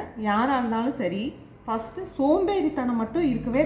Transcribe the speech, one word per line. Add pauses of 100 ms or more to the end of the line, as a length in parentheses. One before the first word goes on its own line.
(280)
யாரா
இருந்தாலும்
சரி, (440)
ஃபஸ்ட்டு (160)
சோம்பேறித்தனம்
மட்டும்
இருக்கவே